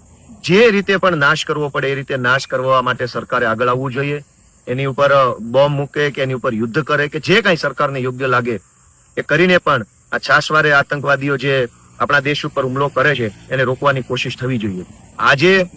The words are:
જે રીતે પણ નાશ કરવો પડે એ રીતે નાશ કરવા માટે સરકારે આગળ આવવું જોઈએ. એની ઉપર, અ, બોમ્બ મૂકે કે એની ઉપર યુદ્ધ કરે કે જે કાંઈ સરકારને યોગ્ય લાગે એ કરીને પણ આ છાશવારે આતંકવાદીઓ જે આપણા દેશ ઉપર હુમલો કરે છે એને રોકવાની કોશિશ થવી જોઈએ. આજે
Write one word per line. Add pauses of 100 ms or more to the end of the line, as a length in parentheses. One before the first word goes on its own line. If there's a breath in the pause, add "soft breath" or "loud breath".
(440)
જે
રીતે
પણ
નાશ
કરવો
પડે
એ
રીતે
નાશ
કરવા
માટે
સરકારે
આગળ
આવવું
જોઈએ. (440)
એની
ઉપર,
અ,
બોમ્બ
મૂકે
કે
એની
ઉપર
યુદ્ધ
કરે
કે
જે
કાંઈ
સરકારને
યોગ્ય
લાગે (580)
એ
કરીને
પણ (260)
આ
છાશવારે
આતંકવાદીઓ
જે (320)
આપણા
દેશ
ઉપર
હુમલો
કરે
છે
એને
રોકવાની
કોશિશ
થવી
જોઈએ. (340)
આજે